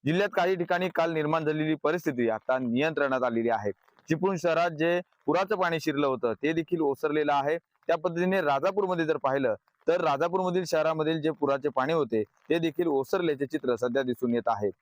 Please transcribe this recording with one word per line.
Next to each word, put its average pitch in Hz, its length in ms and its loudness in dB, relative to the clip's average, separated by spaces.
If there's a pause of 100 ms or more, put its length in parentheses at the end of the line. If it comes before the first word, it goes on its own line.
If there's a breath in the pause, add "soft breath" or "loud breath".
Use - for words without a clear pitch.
जिल्ह्यात 180 260 2
काही 185 240 2
ठिकाणी 175 380 -2
काल 165 180 2
निर्माण 156 320 0
झालेली 156 300 0
परिस्थिती 147 560 0
आता 120 280 -2
नियंत्रणात 131 640 0
आलेली 117 260 0
आहे. 104 240 -2 (360)
चिपळूण 180 280 0
शहरात 170 340 0
जे 170 300 0 (260)
पुराचं 190 300 2
पाणी 170 240 0
शिरलं 147 260 0
होतं, 123 260 0
ते 143 200 -2
देखील 165 280 -2
ओसरलेलं 147 520 0
आहे. 143 260 0
त्या - 380 -4
पद्धतीने 180 440 0
राजापूरमध्ये 175 640 0
जर 156 120 0
पाहिलं, 131 380 0 (340)
तर 175 120 2
राजापूरमधील 175 680 0
शहरामधील 160 540 0
जे 156 100 0
पुराचे 139 380 0
पाणी 135 240 0
होते, 117 300 0
ते - 360 -2
देखील 165 280 -2
ओसरल्याचे 143 600 0
चित्र 127 300 -2
सध्या 123 260 -2
दिसून 123 320 -2
येत 117 120 0
आहे. 104 240 0 (120)